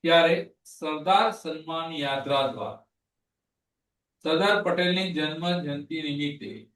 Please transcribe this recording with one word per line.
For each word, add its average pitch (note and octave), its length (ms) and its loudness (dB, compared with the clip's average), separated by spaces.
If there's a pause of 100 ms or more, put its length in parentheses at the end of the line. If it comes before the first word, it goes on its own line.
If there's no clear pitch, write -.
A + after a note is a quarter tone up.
ત્યારે E3 320 6 (300)
સરદાર D#3+ 640 2
સન્માન D#3+ 640 -8
યાત્રા C#3 540 -2
દ્વારા G#2+ 360 -8 (1400)
સરદાર F#3+ 380 4
પટેલની F3+ 500 0
જન્મજયંતિ D#3 880 -4
નિમિત્તે D3 500 -6 (240)